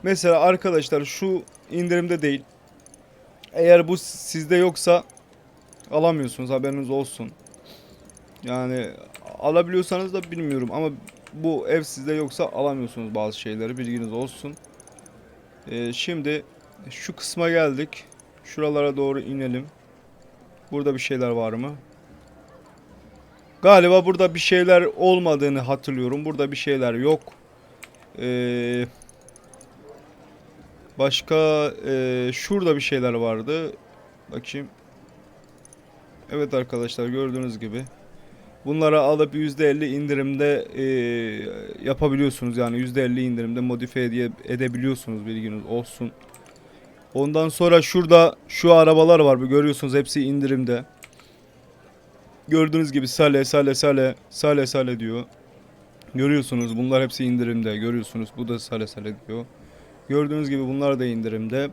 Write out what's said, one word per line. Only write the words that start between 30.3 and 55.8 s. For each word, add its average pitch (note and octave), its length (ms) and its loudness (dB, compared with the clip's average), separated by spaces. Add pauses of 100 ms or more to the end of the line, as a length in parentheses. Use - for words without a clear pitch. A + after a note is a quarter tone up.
başka, D3+ 720 2 (160)
e, B2+ 460 -2
şurada F3 440 0
bir C#3 40 -4
şeyler B2+ 320 -2
vardı. A#2 600 -4 (600)
Bakayım. C#3 360 -12 (1600)
Evet D3 220 -4
arkadaşlar, A#2+ 520 -4
gördüğünüz B2+ 520 -6
gibi. A2+ 260 -10 (800)
Bunlara D3+ 360 2
alıp D3+ 340 2
yüzde D3+ 360 0
elli C#3+ 240 -2
indirimde, C#3+ 720 -2 (100)
e, C3+ 80 -4 (1000)
yapabiliyorsunuz. C3+ 720 -2
Yani A#2+ 220 -2
yüzde B2+ 260 -2
elli B2 180 0
indirimde A#2 380 -4
modifiye B2 500 -4
diye A#2+ 200 -2 (140)
edebiliyorsunuz, B2 840 -4
bilginiz A2 400 -8
olsun. A#2+ 460 -8 (1040)
Ondan D3+ 340 0
sonra E3+ 340 6
şurada E3+ 540 6 (120)
şu E3+ 260 6
arabalar D#3+ 460 8
var. C#3 160 6
Görüyorsunuz C#3 580 0
hepsi C#3+ 280 0
indirimde. C3 600 -2 (1600)
Gördüğünüz D#3+ 440 2
gibi C3 160 -2
sale, C#3 360 4
sale, C#3 300 2
sale, C3+ 400 2 (160)
sale, C#3+ 360 0
sale B2+ 340 -2
diyor. A2+ 240 -6 (920)